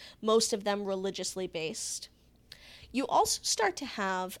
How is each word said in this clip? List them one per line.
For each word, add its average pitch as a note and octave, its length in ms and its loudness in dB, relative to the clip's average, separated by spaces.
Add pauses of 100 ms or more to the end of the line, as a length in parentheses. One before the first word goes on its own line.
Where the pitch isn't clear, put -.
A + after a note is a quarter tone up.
(220)
most A3 300 6
of G#3 140 -2
them G#3 180 0
religiously F#3+ 640 -2
based, - 600 -4 (840)
you B3+ 160 0
also G#4+ 360 4
start G#4 340 2
to C#4+ 80 -6
have F#3+ 560 -2